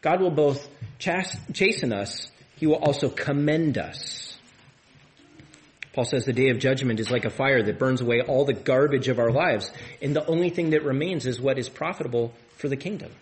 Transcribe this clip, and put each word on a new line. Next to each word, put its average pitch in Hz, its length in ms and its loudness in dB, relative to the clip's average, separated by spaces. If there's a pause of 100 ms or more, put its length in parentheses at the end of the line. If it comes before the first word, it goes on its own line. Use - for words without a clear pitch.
God 180 140 2
will 180 100 4
both 143 340 2 (340)
chas-, 180 380 -2 (140)
chasten 190 400 0
us, 101 400 -6 (240)
he 156 100 -4
will 156 120 4
also 143 320 2
commend 147 680 0
us. - 600 -10 (1500)
Paul 123 140 0
says 127 180 -2
the 131 80 -2
day 127 160 4
of 120 120 2
judgment 131 420 0
is 107 100 -2
like 123 140 0
a 113 40 0
fire 135 320 2
that 143 160 0
burns 131 220 2
away 120 220 2
all 139 240 2
the 139 80 0
garbage 135 560 2
of 120 100 0
our 117 120 4
lives, 131 380 2 (320)
and 143 140 -2
the 156 100 0
only 170 240 2
thing 170 200 0
that 151 160 2
remains 143 420 -2
is 120 140 -4
what 131 180 0
is 120 80 -4
profitable 127 640 -4 (240)
for - 140 -6
the 139 80 -2
kingdom 175 340 -10 (100)